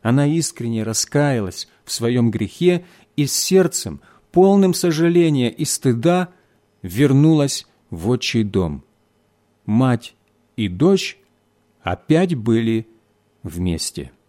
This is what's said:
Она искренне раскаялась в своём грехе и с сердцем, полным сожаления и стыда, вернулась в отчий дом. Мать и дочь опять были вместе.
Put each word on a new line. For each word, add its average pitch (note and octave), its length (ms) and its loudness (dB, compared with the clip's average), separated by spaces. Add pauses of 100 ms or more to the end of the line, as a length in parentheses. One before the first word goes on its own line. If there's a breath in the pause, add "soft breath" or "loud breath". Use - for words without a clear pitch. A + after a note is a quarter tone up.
Она C3+ 260 2
искренне A#2+ 560 -4
раскаялась A2+ 840 -2 (160 soft breath)
в - 80 -14
своём A#2+ 380 0
грехе F3 540 -2 (300 loud breath)
и D3 100 0
с - 80 -6
сердцем, F3 680 0 (300 soft breath)
полным F#3+ 420 4
сожаления E3 760 2
и - 140 -6
стыда, E3 680 0 (520 soft breath)
вернулась C#3 840 2 (240)
в F2 200 -6
отчий A#2 340 -2
дом. F2 400 -4 (840)
Мать A#2 500 0 (420)
и G#2+ 100 -4
дочь D3+ 500 0 (640)
опять E3+ 540 -2
были A2+ 520 -2 (560)
вместе. E2 680 -8 (160)